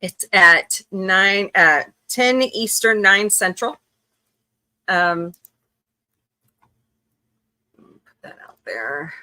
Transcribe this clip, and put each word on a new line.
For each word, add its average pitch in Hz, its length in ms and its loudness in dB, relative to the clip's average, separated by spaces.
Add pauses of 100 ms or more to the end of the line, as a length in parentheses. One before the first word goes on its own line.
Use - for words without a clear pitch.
It's - 300 -10
at 170 500 4 (100)
nine, 196 640 0
uh, 156 280 4 (240)
ten 254 340 0
Eastern, 226 600 -2
nine 196 280 2
Central. 202 480 -4 (1080)
Um, 175 460 -2 (2500)
put - 440 -20
that - 160 -20 (100)
out - 180 -20
there. 135 580 -10